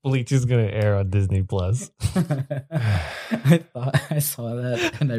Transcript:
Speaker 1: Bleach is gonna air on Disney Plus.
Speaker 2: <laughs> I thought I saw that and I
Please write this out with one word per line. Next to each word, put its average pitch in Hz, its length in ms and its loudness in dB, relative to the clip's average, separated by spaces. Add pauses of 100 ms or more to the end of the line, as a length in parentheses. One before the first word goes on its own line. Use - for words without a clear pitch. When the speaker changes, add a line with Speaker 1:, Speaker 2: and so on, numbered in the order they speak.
Speaker 1:
Bleach 131 280 0
is 127 120 4
gonna 120 220 4
air 104 300 2
on 98 140 0
Disney 98 320 2
Plus. 95 540 -2
Speaker 2:
<laughs> - 180 -2 (560)
I 135 920 0 (100)
thought 131 280 -2 (100)
I 151 80 0
saw 117 360 -4
that 123 460 -2
and 135 120 0
I 117 60 -2